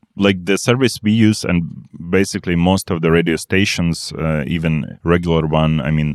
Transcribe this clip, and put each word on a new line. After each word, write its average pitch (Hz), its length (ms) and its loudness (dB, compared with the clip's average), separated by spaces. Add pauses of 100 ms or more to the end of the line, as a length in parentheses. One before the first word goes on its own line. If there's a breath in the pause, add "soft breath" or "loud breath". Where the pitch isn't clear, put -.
(160)
like, 98 280 0
the 95 140 0
service 123 440 0
we 104 80 0
use, 107 340 2
and 87 440 -4 (220)
basically 95 440 0
most 90 360 2
of 85 100 -2
the 82 100 2
radio 85 240 4
stations, 90 800 -2
uh, 78 340 -4
even 78 560 -4
regular 85 420 2
one, 78 360 0
I 69 100 -2
mean, 76 240 0